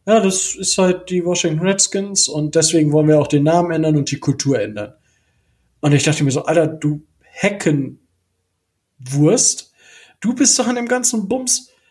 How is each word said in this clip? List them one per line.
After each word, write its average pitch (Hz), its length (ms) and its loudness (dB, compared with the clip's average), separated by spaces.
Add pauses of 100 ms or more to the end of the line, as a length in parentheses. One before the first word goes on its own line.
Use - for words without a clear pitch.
ja, 220 140 4
das 190 360 -2
ist 190 220 -4
halt 180 320 0
die 180 160 -2
Washington 170 400 -2
Redskins 196 640 -2
und 151 280 -4
deswegen 160 360 2
wollen 151 160 4
wir 151 120 6
auch 143 80 0
den 143 160 2
Namen 170 280 2
ändern 156 260 0
und 139 140 -2
die 135 80 -6
Kultur 135 400 -2
ändern.“ 104 340 -8 (880)
Und 147 120 2
ich 135 100 4
dachte 151 200 0
mir 135 80 2
so, 135 140 -4
„Alter, 160 220 2
du 151 360 -4 (180)
Heckenwurst, 151 800 -2 (2250)
du 220 140 -2
bist 262 240 2
doch 233 100 0
an 247 80 -2
dem 240 120 -6
ganzen 240 400 -2
Bums, 254 420 -4 (220)